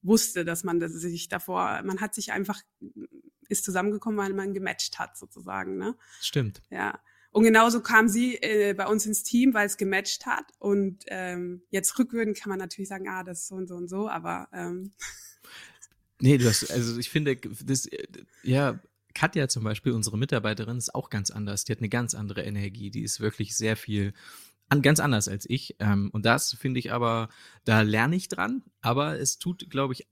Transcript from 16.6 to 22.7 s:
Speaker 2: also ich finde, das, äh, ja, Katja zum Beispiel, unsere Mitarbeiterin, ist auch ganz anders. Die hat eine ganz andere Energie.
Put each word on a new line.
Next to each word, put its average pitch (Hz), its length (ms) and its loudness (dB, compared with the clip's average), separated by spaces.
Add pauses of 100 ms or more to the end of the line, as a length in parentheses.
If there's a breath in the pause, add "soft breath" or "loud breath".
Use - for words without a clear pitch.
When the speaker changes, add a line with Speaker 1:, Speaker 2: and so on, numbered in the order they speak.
Speaker 2:
also 117 300 -2
ich 120 100 -6
finde, 147 260 0 (300)
das, 131 220 0
äh, - 180 -10 (380)
ja, 131 360 2 (340)
Katja 151 360 0
zum 113 140 -2
Beispiel, 107 280 0
unsere 110 260 -2
Mitarbeiterin, 110 600 -2
ist - 180 -6
auch - 140 -6
ganz 104 220 -4
anders. 101 340 -6
Die - 60 -4
hat 113 80 -4
eine 110 100 -2
ganz 120 240 0
andere 101 300 -6
Energie. 101 480 -6